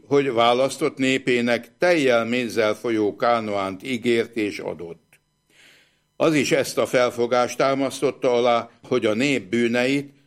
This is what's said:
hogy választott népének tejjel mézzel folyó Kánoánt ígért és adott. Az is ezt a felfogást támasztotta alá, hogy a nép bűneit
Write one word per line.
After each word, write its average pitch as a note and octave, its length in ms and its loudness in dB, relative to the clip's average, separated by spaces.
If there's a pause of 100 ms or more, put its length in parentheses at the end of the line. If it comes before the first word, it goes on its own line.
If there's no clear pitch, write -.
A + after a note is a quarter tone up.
hogy C#3 260 2
választott B2 640 2
népének B2 840 0
tejjel C3+ 460 2
mézzel A2 500 -2
folyó G#2+ 420 -2
Kánoánt G#2 640 -2
ígért A#2 540 -2
és G#2 220 -4
adott. E2+ 420 -12 (1160)
Az D#3 180 2
is B2+ 180 0
ezt C#3 260 0
a A#2 80 2
felfogást A#2+ 720 0
támasztotta C3+ 760 0
alá, A#2+ 380 2 (120)
hogy A#2+ 240 0
a G#2+ 80 2
nép A#2+ 340 -2
bűneit B2 640 0 (140)